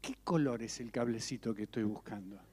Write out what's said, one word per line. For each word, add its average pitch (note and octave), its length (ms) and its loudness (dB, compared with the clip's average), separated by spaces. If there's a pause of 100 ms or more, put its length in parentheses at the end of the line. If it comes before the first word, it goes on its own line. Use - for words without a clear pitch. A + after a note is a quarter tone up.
¿Qué - 200 -8
color C#3 420 4
es A2+ 180 -6
el A#2+ 100 -6
cablecito A#2 640 0
que G#2+ 80 -2
estoy A2+ 200 0
buscando? G#2 540 -2 (160)